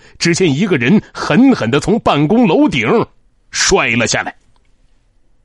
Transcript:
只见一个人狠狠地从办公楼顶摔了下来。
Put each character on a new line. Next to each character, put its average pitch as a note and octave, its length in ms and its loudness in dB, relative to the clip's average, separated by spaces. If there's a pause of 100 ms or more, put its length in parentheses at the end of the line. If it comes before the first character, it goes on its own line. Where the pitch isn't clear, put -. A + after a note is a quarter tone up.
(200)
只 E3+ 160 0
见 F3 180 0
一 F3 140 -2
个 F3 80 0
人 C#3 260 2 (120)
狠 B3 420 2
狠 A2+ 160 -4
地 C#3+ 80 2
从 F#3 220 -2
办 D#3 260 0
公 A3+ 180 2
楼 A3+ 220 2
顶 C3 180 -4 (640)
摔 D3+ 420 -2
了 A#2 160 0
下 A#2+ 160 -4
来。 - 120 -12 (1080)